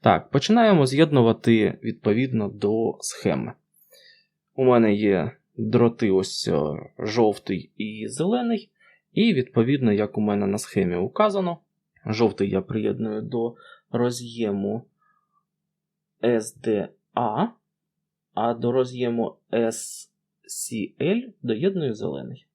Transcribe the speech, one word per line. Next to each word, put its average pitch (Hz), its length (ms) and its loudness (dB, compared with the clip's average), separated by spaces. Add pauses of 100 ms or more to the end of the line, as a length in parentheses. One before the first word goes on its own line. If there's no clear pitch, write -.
Так, 95 280 2
починаємо 208 560 4
з'єднувати 120 960 4
відповідно 113 640 -2
до 104 500 -2
схеми. - 540 -4 (1000)
У 135 100 -2
мене 117 300 6
є 98 380 2 (260)
дроти 117 540 2
ось, - 360 0
е, 73 520 -2
жовтий 107 800 0
і 107 300 -10
зелений. 208 640 -4 (400)
І 220 220 2
відповідно, 127 580 2
як 104 260 0
у 107 40 -2
мене 101 260 0
на 101 100 0
схемі 90 380 -2
указано, 185 600 -2 (480)
жовтий 107 440 0
я 95 120 -2
приєдную 107 600 -4
до 117 340 -6 (360)
роз'єму 117 920 -4 (1400)
S 113 440 -2
D 104 220 0 (280)
A, 120 320 -2 (840)
а 117 200 -2
до 120 180 -2
роз'єму 123 680 -2 (140)
S - 580 -4 (380)
C - 540 -8
L 226 400 -2
доєдную 135 540 -2
зелений. 73 600 -10